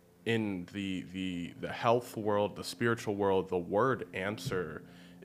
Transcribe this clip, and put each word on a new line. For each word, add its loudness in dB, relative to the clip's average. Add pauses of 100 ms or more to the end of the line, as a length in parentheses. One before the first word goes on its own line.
(240)
in 0
the, -2
the, -4
the -4
health 2
world, 2
the -8
spiritual 0
world, 4
the 2
word 2
answer -4 (440)